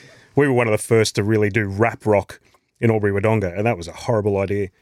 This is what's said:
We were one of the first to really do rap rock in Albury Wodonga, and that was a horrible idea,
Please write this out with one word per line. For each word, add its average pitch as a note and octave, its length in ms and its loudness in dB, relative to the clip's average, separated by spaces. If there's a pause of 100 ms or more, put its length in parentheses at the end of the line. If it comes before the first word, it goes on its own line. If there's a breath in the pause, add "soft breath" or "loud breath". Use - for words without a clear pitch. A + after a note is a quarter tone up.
(360 loud breath)
We C#3+ 120 4
were C3+ 60 0
one A#2+ 140 2
of G#2+ 40 0
the G#2+ 80 2
first A2+ 360 2
to G#2+ 80 0
really G#2 280 2
do G#2+ 160 0
rap G2+ 400 -2
rock G2+ 320 0 (400 soft breath)
in A#2 100 2
Albury G#2 220 0
Wodonga, G2 440 -2
and G#2 120 -2
that A2+ 100 0
was E2+ 100 -12
a E2+ 60 -14
horrible G#2 460 -2
idea, G2 300 -4 (120)